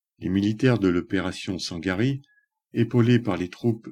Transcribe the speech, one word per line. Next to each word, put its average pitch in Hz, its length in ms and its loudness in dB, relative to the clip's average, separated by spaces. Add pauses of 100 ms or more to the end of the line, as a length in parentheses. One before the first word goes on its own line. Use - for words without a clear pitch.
(200)
Les 87 100 -6
militaires 107 480 2
de 98 100 2
l'opération 90 720 -2
Sangari, 92 640 -4 (520)
épaulés 117 460 4
par 104 180 -2
les 90 120 -4
troupes - 420 -4